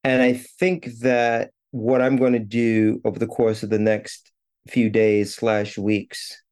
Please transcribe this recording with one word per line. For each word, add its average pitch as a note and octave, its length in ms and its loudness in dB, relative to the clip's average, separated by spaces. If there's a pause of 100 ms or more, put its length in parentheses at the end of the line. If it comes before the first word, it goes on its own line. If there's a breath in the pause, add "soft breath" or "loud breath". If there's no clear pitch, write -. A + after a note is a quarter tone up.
And C3 200 2
I B2+ 100 4
think F3 540 -4 (140)
that A#2+ 500 0 (220)
what B2 280 0
I'm C3+ 160 2
gonna B2 220 2
do A2 680 0
over G#2+ 140 -2
the A2+ 80 -2
course A2 360 -2
of A2 60 -8
the G#2+ 100 0
next G#2+ 540 -2 (340)
few A#2 220 0
days G#2 460 2
slash G#2+ 420 -2
weeks - 760 -6